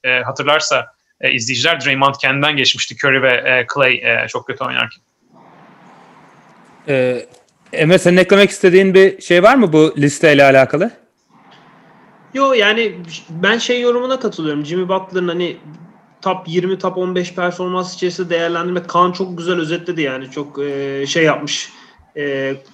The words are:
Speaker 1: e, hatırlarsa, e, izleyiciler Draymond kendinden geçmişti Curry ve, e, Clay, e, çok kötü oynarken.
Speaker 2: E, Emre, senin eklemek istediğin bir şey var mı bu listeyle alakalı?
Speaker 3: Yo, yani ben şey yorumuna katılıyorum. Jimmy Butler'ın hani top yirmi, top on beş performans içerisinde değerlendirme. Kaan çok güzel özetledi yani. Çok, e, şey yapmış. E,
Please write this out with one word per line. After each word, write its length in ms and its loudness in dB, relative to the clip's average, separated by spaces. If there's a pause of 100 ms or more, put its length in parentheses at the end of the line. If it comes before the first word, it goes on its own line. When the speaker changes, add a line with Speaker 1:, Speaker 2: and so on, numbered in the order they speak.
Speaker 1:
e, 160 -2
hatırlarsa, 760 -2 (280)
e, 100 0
izleyiciler 540 -2
Draymond 360 0
kendinden 360 0
geçmişti 460 -2
Curry 180 2
ve, 120 2
e, 400 0
Clay, 200 2
e, 340 -2
çok 200 -10
kötü 160 -10
oynarken. 380 -6 (1900)
Speaker 2:
E, 380 0 (480)
Emre, 240 4
senin 200 2
eklemek 320 4
istediğin 440 4
bir 280 4
şey 220 4
var 120 6
mı 180 4
bu 240 4
listeyle 460 4
alakalı? 480 4 (1400)
Speaker 3:
Yo, 200 2
yani 420 2 (340)
ben 280 0
şey 240 -2
yorumuna 380 0
katılıyorum. 460 -4
Jimmy 240 -4
Butler'ın 380 -4
hani 300 -4 (640)
top 260 -4
yirmi, 320 -2
top 180 -6
on 180 -4
beş 200 -6
performans 600 -4
içerisinde 340 -4
değerlendirme. 540 -2
Kaan 280 0
çok 260 -8
güzel 220 -4
özetledi 420 -6
yani. 300 -6
Çok, 320 -10
e, 440 -6
şey 160 0
yapmış. 460 -2 (480)
E, 380 -6 (180)